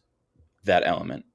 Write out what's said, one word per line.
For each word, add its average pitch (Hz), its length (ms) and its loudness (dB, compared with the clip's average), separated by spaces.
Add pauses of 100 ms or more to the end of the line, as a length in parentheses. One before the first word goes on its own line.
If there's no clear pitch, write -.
(640)
that 90 200 4
element, 82 500 -6